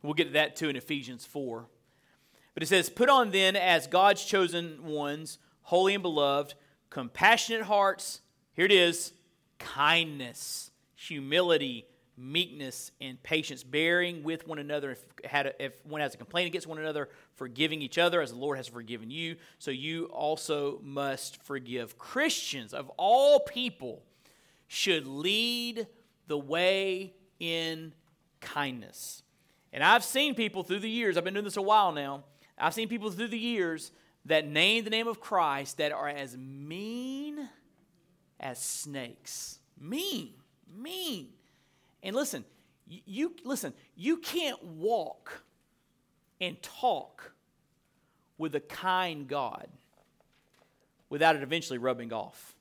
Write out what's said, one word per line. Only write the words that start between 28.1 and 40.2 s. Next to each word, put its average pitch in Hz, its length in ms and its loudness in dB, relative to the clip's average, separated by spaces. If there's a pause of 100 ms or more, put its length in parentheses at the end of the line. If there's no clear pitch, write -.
kindness. - 840 -8 (500)
And 143 100 0
I've 214 200 8
seen 277 320 0
people 208 260 -2
through 196 200 -4
the 220 80 -4
years, 220 280 0
I've 170 60 0
been 185 100 -4
doing 208 100 -4
this 202 140 -6
a 196 60 -2
while 202 280 6
now, 143 320 -6 (320)
I've 160 200 -2
seen 226 120 -4
people 214 220 -4
through 202 200 -6
the 226 100 -6
years 185 520 -2 (340)
that 151 220 2
name 190 360 4
the 214 80 -4
name 226 160 0
of 220 120 -4
Christ 143 580 -2
that 147 140 0
are 143 160 -4
as 139 300 -8
mean 226 1120 -10 (880)
as 127 200 -8
snakes. - 960 -10 (220)
Mean, 220 540 -6 (380)